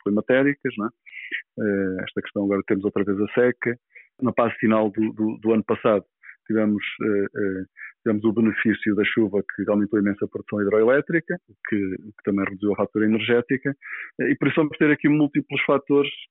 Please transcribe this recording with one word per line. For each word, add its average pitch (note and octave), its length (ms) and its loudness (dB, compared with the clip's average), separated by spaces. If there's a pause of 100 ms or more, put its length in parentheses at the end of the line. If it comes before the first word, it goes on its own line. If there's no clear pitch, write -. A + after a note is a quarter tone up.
climatéricas, B2+ 760 0
não G#2 100 -6
é? A#2 40 -8 (680)
Eh, G2 420 -2
esta G2+ 180 -8
questão, - 240 -6
agora G2 220 0
temos G2 180 -2
outra G2+ 200 -2
vez G2 160 -2
a G#2 140 -4
seca. B2 440 0 (420)
Na A#2+ 120 0
fase A#2 240 0
final A2 340 2
do, A2 220 -2
do, G#2+ 280 -4
do A2 140 0
ano G#2+ 100 2
passado, G#2+ 400 0 (420)
tivemos, G#2+ 380 0 (180)
eh, G2+ 240 0 (100)
eh, F#2+ 280 -4 (380)
tivemos A2 220 0
o A2 80 4
benefício G#2+ 640 2
da G#2 80 2
chuva G2+ 380 0 (120)
que G2+ 160 -4
aumentou G#2 300 2
imenso G2+ 240 0
a G2+ 40 -6
produção G#2 320 -6
hidroelétrica, B2+ 880 2
o - 60 -20 (140)
que, G2 320 -2
o G#2+ 160 -18
que - 80 -20
também G2+ 200 0
reduziu G2+ 280 -2
a F#2 40 0
fatura G#2+ 300 0
energética, A#2+ 680 0 (440)
eh, B2+ 120 0
e C3+ 40 2
por - 120 -2
isso - 80 -2
vamos D#3 200 0
ter D3+ 140 4
aqui D3 180 2
múltiplos D3 560 0
fatores C#3+ 460 2 (200)